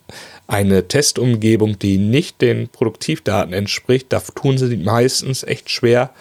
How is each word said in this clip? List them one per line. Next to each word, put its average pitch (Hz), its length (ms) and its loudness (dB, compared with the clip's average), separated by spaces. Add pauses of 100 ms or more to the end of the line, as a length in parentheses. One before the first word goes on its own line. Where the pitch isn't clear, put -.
(480)
eine 98 400 2
Testumgebung, 110 920 2
die 98 200 0
nicht 113 440 0
den 117 260 0
Produktivdaten 101 840 -6
entspricht, 104 560 -2
da 101 100 0
tun - 380 -2
sie 123 200 -2
meistens 123 640 0
echt - 260 -8
schwer, 120 400 2 (120)